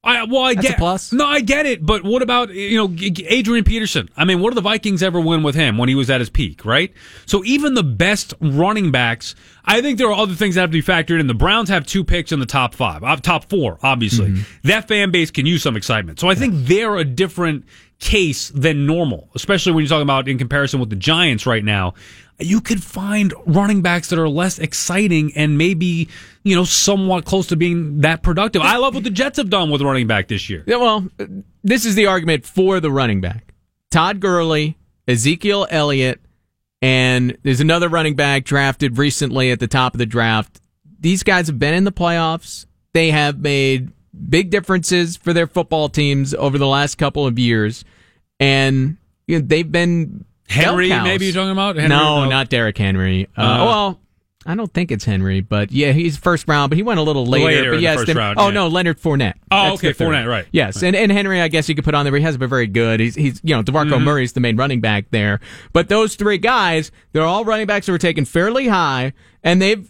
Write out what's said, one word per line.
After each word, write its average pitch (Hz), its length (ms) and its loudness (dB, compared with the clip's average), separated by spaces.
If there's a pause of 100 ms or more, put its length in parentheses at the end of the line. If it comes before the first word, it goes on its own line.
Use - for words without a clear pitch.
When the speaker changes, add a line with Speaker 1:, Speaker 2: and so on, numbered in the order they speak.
Speaker 1:
I, 233 200 0
well, 254 180 0
I 254 140 2
Speaker 2:
That's 190 100 0
a 262 40 2
Speaker 1:
get, 151 80 -2
Speaker 2:
plus. 180 340 -2
Speaker 1:
no, 269 120 2
I 285 160 0
get 277 240 0
it, 196 220 -2
but 202 160 2
what 226 200 0
about, 247 300 -2
you 202 240 -2
know, 208 120 2
G-, 185 220 -6
G-, 180 140 -6
Adrian 226 380 2
Peterson? 202 540 0
I 143 80 0
mean, 185 160 2
what 214 100 2
did 247 60 -4
the 226 60 0
Vikings 208 380 -2
ever 175 200 0
win 160 240 0
with 143 100 0
him 135 240 0
when 123 100 2
he 131 60 2
was 135 160 0
at 131 100 2
his 117 80 -4
peak, - 360 -2
right? 143 280 0 (320)
So 196 200 -2
even 285 300 0
the 214 100 2
best 165 560 -2
running 170 500 0
backs, 120 460 -2 (280)
I 214 160 2
think 262 180 -2
there 247 100 2
are 208 100 2
other 202 160 0
things 180 220 0
that 185 60 2
have 175 80 0
to - 20 -4
be 160 100 0
factored 170 380 0
in. 143 80 0
The 120 60 0
Browns 190 340 2
have 180 180 0
two 196 160 -2
picks 175 300 -2
in 147 80 -2
the 123 60 -4
top 127 280 -2
five, 92 300 -4
uh, 139 100 0
top 160 300 -2
four, 131 400 -2
obviously. 117 460 0
Speaker 2:
Mm-hmm. 98 360 -4
Speaker 1:
That 214 220 0
fan 202 240 0
base 170 180 0
can 139 160 -2
use 165 160 0
some 123 140 -2
excitement. 98 420 -4
So 175 100 0
I 190 60 4
think 233 180 0 (140)
they're 208 300 2
a 165 80 -2
different 156 600 -4 (360)
case 180 480 0
than 143 380 0
normal, 151 500 -2
especially 190 340 0
when 160 140 2
you're 139 40 -4
talking 151 140 2
about 135 240 0
in 135 100 -2
comparison 135 440 -2
with 113 100 -4
the 104 60 -4
Giants 156 500 0
right 113 180 0
now. 98 300 0 (460)
You 190 200 0
could 202 220 -4
find 202 500 -2 (140)
running 196 360 2
backs 175 260 0
that 170 100 0
are 160 100 0
less 175 300 -2
exciting 165 800 -2
and 151 200 2
maybe, 170 520 0 (340)
you 190 140 2
know, 180 80 2
somewhat 190 600 0
close 190 240 0
to 175 80 0
being 165 440 -2
that 160 240 0
productive. 185 380 0
I 202 160 2
love 262 180 0
what 220 80 -6
the 240 60 -2
Jets 254 260 -2
have 254 120 -2
done 180 220 0
with 147 100 2
running 131 280 0
back 104 180 0
this 104 240 -6
year. 80 160 -8
Speaker 2:
Yeah, 240 120 2
well, 214 280 0 (560)
this 220 220 2
is 220 100 0
the 202 120 4
argument 165 380 0
for 185 360 2
the 156 100 -2
running 123 300 0
back. 92 340 -8 (380)
Todd 180 260 2
Gurley, 165 580 0 (300)
Ezekiel 165 640 0
Elliott, 139 500 0 (600)
and 127 640 2
there's 131 180 0
another 165 280 2
running 156 280 0
back 139 280 0
drafted 139 540 0
recently 131 520 0
at 123 100 -2
the 117 80 -2
top 127 260 0
of 117 40 -6
the 120 80 0
draft. 113 540 -2 (380)
These 180 240 0
guys 180 240 2
have 143 120 -4
been 147 160 0
in 185 100 2
the 202 80 0
playoffs. 165 720 -4 (260)
They 165 180 2
have 147 280 0
made 135 540 0 (360)
big 170 220 2
differences 180 640 0
for - 160 -2
their 170 140 2
football 156 420 -2
teams 139 460 0
over 139 240 0
the 139 80 2
last 139 300 0
couple 143 300 -2
of 120 120 -2
years. 117 460 0 (560)
And, 135 560 2 (300)
you 165 120 0
know, 139 80 -2
they've 156 240 0
been 170 540 0 (240)
bell 156 240 2
Speaker 1:
Henry, 180 160 2
Speaker 2:
cows. 131 160 2
Speaker 1:
maybe 190 220 0
you're 180 80 -2
talking 190 180 -2
about? 196 240 -2
Henry? 156 120 0
Speaker 2:
No, 147 360 2
Speaker 1:
No. 135 60 0
Speaker 2:
not 131 200 0
Derrick 113 260 0
Henry. 95 600 0
Uh, 113 40 -6
Speaker 1:
Uh, 110 240 2
Speaker 2:
well, 208 360 0 (440)
I 170 120 -6
don't 214 180 -6
think 180 160 -2
it's 107 140 -4
Henry, 95 360 0
but 104 300 -2
yeah, 139 220 2
he's 156 240 0
first 170 320 -2
round, 147 220 2
but 156 60 0
he 185 60 0
went 220 160 0
a 156 40 0
little 147 220 0
later. 131 220 2
Speaker 1:
Later 151 160 2
Speaker 2:
but 123 120 2
Speaker 1:
in - 20 0
the - 60 0
Speaker 2:
yes, 160 160 2
Speaker 1:
first 113 100 0
Speaker 2:
then, - 80 2
Speaker 1:
round, 107 240 0
Speaker 2:
oh, 202 80 4
Speaker 1:
yeah. 202 60 0
Speaker 2:
no, 196 120 0
Leonard 170 340 0
Fournette. 139 340 0 (180)
Speaker 1:
Oh, 196 100 2
Speaker 2:
That's - 120 0
Speaker 1:
okay, 170 140 -2
Speaker 2:
the 143 60 0
third. 165 140 -2
Speaker 1:
Fournette, 135 180 0
right. 113 240 -4
Speaker 2:
Yes, 117 320 0
Speaker 1:
Right. 180 60 2
Speaker 2:
and, 190 80 2
and 208 160 2
Henry, 196 280 0
I 165 60 0
guess 156 220 -2
you 160 80 0
could 147 80 -4
put 151 100 2
on 143 100 2
there, 139 60 0
but 139 80 0
he 147 60 2
hasn't 147 160 -2
been 131 100 -2
very 127 160 0
good. 113 320 0
He's, 113 160 0
he's, 143 300 -2
you 156 100 2
know, 113 80 0
DeMarco 147 300 0
Speaker 1:
Mm-hmm. 127 120 2
Speaker 2:
Murray's 139 280 0
the 131 80 -4
main 117 160 0
running 131 240 0
back 107 320 0
there. 104 260 0 (340)
But 170 160 2
those 214 280 0
three 202 220 0
guys, 185 520 0 (220)
they're 156 120 0
all 190 200 -2
running 214 240 -2
backs 202 180 -2
that 190 60 -2
were 170 60 0
taken 160 260 0
fairly 226 420 0
high, 143 460 0 (320)
and 175 180 4
they've 196 280 0